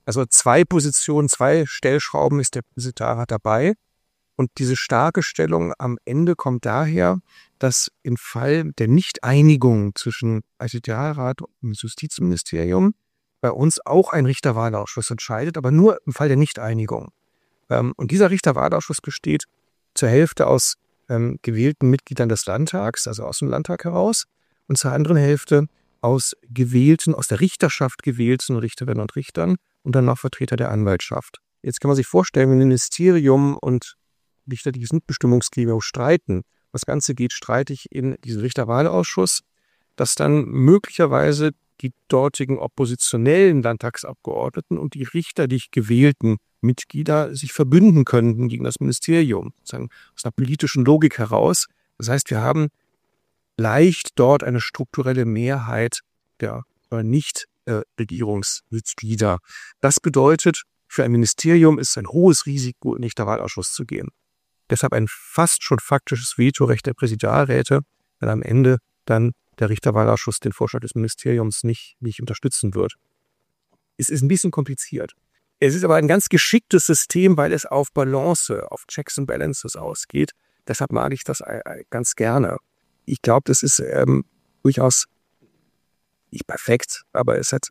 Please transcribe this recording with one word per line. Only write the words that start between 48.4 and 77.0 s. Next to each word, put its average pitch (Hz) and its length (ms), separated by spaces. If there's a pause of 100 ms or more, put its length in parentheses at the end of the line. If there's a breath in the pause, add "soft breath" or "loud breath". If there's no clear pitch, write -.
gegen 120 160
das 123 160
Ministerium, 131 800
sozusagen 123 300 (260 soft breath)
aus - 80
einer 113 80
politischen 135 540
Logik 151 320
heraus. 113 500 (300)
Das 113 120
heißt, 135 200
wir 110 120
haben 143 280 (880)
leicht 139 580
dort 135 280
eine 123 180
strukturelle 127 640
Mehrheit 117 760 (380)
der, 117 240 (280)
äh, 113 120
nicht, 127 440 (180)
äh, 110 160 (180)
Regierungsmitglieder. 104 1400 (420 loud breath)
Das 139 180
bedeutet, 151 640 (240)
für - 160
ein 120 80
Ministerium 156 680
ist - 180
ein 101 100
hohes 170 380
Risiko, 127 500
in - 60
den 120 40
Richterwahlausschuss 110 680
zu - 140
gehen. - 240 (600)
Deshalb 110 240
ein 110 160
fast - 540
schon 135 160
faktisches - 580
Vetorecht 123 480
der 135 80
Präsidialräte, 127 880 (380)
wenn 110 100
am 107 120
Ende 127 360 (280)
dann 117 280 (260)
der 110 100
Richterwahlausschuss 110 720
den 110 140
Vorschlag - 280
des 117 140
Ministeriums 113 680
nicht, - 360
nicht 117 200
unterstützen 117 540
wird. 95 220 (1000)
Es - 120
ist 151 120
ein 135 60
bisschen 180 240
kompliziert. - 640 (460)
Es 143 160
ist 180 80
aber 165 120
ein 156 120
ganz 180 220
geschicktes - 580
System, 180 500